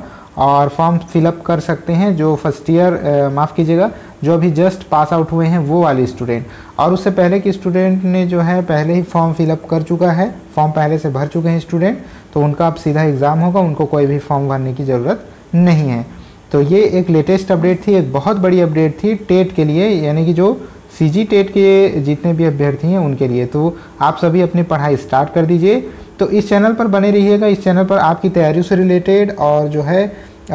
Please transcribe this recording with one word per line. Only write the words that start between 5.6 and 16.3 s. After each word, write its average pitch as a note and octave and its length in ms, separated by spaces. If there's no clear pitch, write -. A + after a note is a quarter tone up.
वाले C3+ 240
student। A#2+ 400
और D#3+ 140
उससे F#3 180
पहले F#3 300
के F#3+ 120
student F#3 520
ने F#3 220
जो F3 140
है F3+ 220
पहले D#3+ 320
ही F3+ 80
form E3 300
फिलअप D#3+ 380
कर E3 120
चुका F3 300
है, F#3 220
Form D3+ 160
पहले D#3 260
से D#3 120
भर C3+ 160
चुके E3 220
हैं E3 120
student, F3 380
तो D3 60
उनका D3 260
अब D#3+ 80
सीधा D#3 280
exam D3 360
होगा, F3 220
उनको D#3 260
कोई D3 200
भी C#3+ 120
form C#3 300
भरने C3 260
की C#3+ 100
ज़रूरत C3 400
नहीं E3 340
है। A#2+ 180